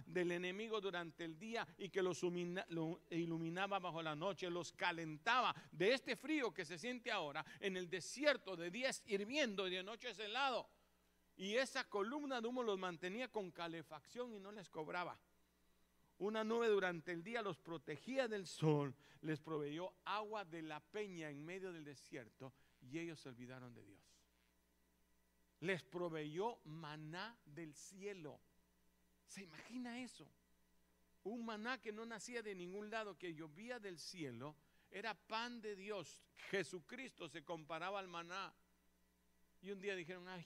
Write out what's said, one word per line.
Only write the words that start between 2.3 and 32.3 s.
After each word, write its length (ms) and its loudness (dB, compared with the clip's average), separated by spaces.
lo 400 0
iluminaba 720 2
bajo 220 -2
la 140 0
noche, 340 0
los 220 -2
calentaba 840 4
de 240 8
este 220 2
frío 380 2
que 100 -2
se 160 -6
siente 320 -2
ahora 340 0
en 160 2
el 140 -2
desierto, 640 4
de 160 -2
día 180 0
es 160 -4
hirviendo 640 4
y 40 0
de 120 0
noche 280 -6
es 80 -8
helado. 500 2
Y 200 0
esa 340 2
columna 500 0
de 80 0
humo 160 0
los 160 4
mantenía 480 -2
con 240 -2
calefacción 800 -6
y 80 -8
no 140 -10
les 160 -10
cobraba. 500 -2
Una 240 4
nube 260 6
durante 420 6
el 120 -2
día 180 0
los 160 0
protegía 720 -2
del 180 -2
sol, 500 6
les 200 0
proveyó 520 -2
agua 400 -2
de 160 -8
la 180 -6
peña 500 -4
en 140 -6
medio 300 -6
del 100 -8
desierto 720 -10
y 200 -6
ellos 200 -6
se 100 -12
olvidaron 440 -12
de 100 -16
Dios. 160 -20
Les 220 2
proveyó 840 -2
maná 800 -6
del 300 -10
cielo. 640 -10
¿Se 160 -12
imagina 600 -8
eso? 300 -10
Un 220 0
maná 360 0
que 100 -6
no 140 -4
nacía 380 -4